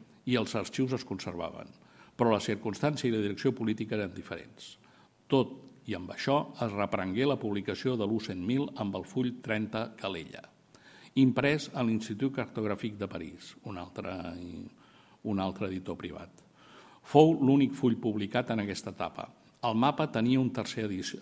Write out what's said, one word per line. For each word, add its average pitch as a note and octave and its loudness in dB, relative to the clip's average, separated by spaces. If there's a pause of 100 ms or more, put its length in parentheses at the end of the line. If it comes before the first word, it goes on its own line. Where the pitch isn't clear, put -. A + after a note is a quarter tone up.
(260)
i B2+ 2
els - -2
arxius B2+ 0
es - -6
conservaven, E2+ -8 (480)
però A#2 6
la G#2 4
circumstància A#2+ -2
i A#2 2
la A2 2
direcció G2+ 0
política A2 -2
eren F#2 -6
diferents. - -12 (560)
Tot - 0
i A2 -4
amb F#2 -8
això, D3 0 (180)
es G#2 -4
reprengué G2+ 0
la C3 2
publicació G2+ -2
de G#2+ 0
l'u A2+ 2
cent F#2 -6
mil C3 0
amb G2+ -4
el F2+ -6
full B2 -2
trenta G#2+ -2
Calella, E2 -6 (760)
imprès C3+ 4
a C#3 -2
l'Institut A2+ 0
Cartogràfic G#2+ -4
de G2+ -4
París, F2 -12 (100)
un G2 -8
altre, F#2 -10 (1120)
un G#2 0
altre F#2+ -2
editor F#2 -6
privat. E2+ -12 (580)
Fou D#3 8 (100)
l'únic C#3 6
full A#2+ 4
publicat G#2+ 0
en G#2+ 0
aquesta G2+ -4
etapa. - -6 (400)
El A2+ 2
mapa C#3+ 4
tenia A#2+ 4
un B2+ 2
tercer A2 -4
edi-, F#2+ -4